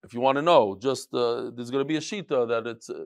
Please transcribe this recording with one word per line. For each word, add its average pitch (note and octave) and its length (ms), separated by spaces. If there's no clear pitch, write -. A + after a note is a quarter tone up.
If - 100
you A#2+ 80
wanna C3+ 220
know, B2+ 360
just, B2+ 360
uh, A#2+ 400
there's A#2+ 160
gonna C3+ 140
be D#3 120
a D3 40
shita D3+ 480
that A2+ 180
it's, A2+ 240
uh, - 160